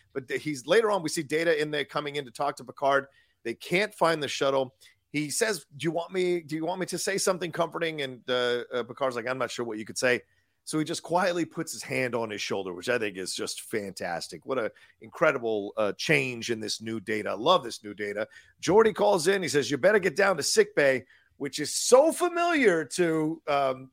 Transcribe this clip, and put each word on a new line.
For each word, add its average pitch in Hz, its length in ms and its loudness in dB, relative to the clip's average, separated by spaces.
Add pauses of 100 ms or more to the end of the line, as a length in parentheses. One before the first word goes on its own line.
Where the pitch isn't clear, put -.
(120)
But 131 140 -8
th-, 131 140 -4
he's, 139 240 -6
later 214 240 4
on, 196 140 0
we 156 60 -2
see 170 120 -2
Data 156 400 2
in 151 80 -2
there 147 160 -2
coming 147 300 -4
in 143 100 -4
to 117 60 -18
talk 143 240 -2
to 135 80 -16
Picard. 139 420 2 (380)
They 117 100 -4
can't 196 400 -2
find 165 300 2
the 131 40 -4
shuttle. 135 480 0 (360)
He 147 200 -4
says, 214 340 -2 (100)
"Do 139 100 -8
you 165 60 0
want 170 200 -6
me, 180 300 0
do 151 140 -10
you 160 100 -4
want 185 140 -4
me 175 60 -2
to 165 140 -8
say 190 180 -2
something 180 340 0
comforting?" 160 520 -2
And, 127 260 -8
uh, 123 420 0
uh, 123 120 -2
Picard's 123 320 -4
like, 113 100 -4
"I'm 131 140 -4
not 120 100 -2
sure 123 160 -6
what 110 140 -6
you 110 60 -8
could 98 120 -8
say." 123 240 2 (440)
So - 120 -4
he 156 80 0
just 156 160 -6
quietly 175 440 0
puts 160 260 -8
his 113 100 -10
hand 131 320 -2
on 117 160 -2
his 104 120 -6
shoulder, 95 320 -4
which 90 160 -6
I 123 100 2
think 104 180 -4
is 92 160 -6
just - 280 -6
fantastic. 92 840 -6
What 131 140 -4
a 107 120 -4 (300)
incredible, 113 760 0
uh, 104 160 0
change 127 580 0
in 110 80 -2
this 107 200 -6
new 113 200 -6
Data. 101 320 -4
I - 20 -2
love 143 300 2
this 113 200 -12
new 104 120 -12
Data. 104 320 -4 (340)
Geordi 214 320 6
calls 196 340 2
in. 196 140 2
He 160 80 -4
says, 123 220 0
"You 139 80 -2
better 202 180 4
get 175 180 0
down 190 220 2
to 135 60 -6
sick - 320 2
bay," 135 320 4 (300)
which 135 200 -8
is 151 160 -6
so 285 380 6
familiar 330 760 2
to, 160 640 0
um, 135 460 0